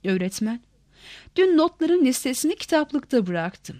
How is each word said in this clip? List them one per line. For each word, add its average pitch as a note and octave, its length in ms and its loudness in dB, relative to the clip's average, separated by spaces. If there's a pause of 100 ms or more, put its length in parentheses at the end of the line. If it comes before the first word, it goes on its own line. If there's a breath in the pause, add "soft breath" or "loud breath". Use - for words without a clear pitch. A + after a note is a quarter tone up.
Öğretmen, G3 580 -2 (720 loud breath)
"Dün F#4 220 4
notların E4+ 480 2
listesini C4 500 -2
kitaplıkta C#4+ 720 -2
bıraktım. F3 520 -8